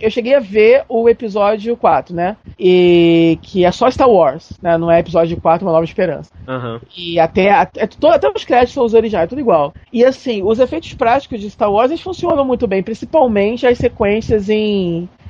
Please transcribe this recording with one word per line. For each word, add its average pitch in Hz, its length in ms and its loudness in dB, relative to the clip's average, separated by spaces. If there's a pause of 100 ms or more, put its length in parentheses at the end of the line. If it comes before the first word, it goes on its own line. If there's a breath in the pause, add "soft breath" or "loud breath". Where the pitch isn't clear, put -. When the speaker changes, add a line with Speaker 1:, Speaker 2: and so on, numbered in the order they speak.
Speaker 1:
eu 220 80 -2
cheguei 247 260 -2
a 285 40 2
ver 214 480 4
o 233 220 0
episódio 214 680 -2
quatro, 175 380 0
né? 180 220 -4 (200)
E 170 840 4
que 180 240 -2
é 180 60 2
só 240 200 0
Star 262 180 2
Wars, 165 520 0
né? 170 160 0
Não 170 120 -2
é 170 100 4
episódio 165 420 -2
quatro, 175 260 0
Uma 165 60 0
Nova 165 120 0
Esperança. 160 460 -6 (160)
Speaker 2:
Aham. 123 320 -8 (180)
Speaker 1:
E 170 220 -4
até, 190 320 2
até, 180 360 0
to-, - 200 -2
até 415 220 2
os 415 160 -6
créditos 247 280 2
são 262 120 -2
os 220 80 -2
originais, 214 360 0
tudo 269 120 -8
igual. 165 320 0 (180 soft breath)
E 233 140 2
assim, 247 380 -2
os 220 160 0
efeitos 302 340 -4
práticos 247 480 -2
de 208 80 -10
Star 208 220 -2
Wars, 240 200 2
eles 330 100 -6
funcionam 339 440 -4
muito 247 220 -2
bem, 190 140 -2
principalmente 233 840 -2
as 240 100 2
sequências 214 720 -2
em, 190 580 -2 (220 loud breath)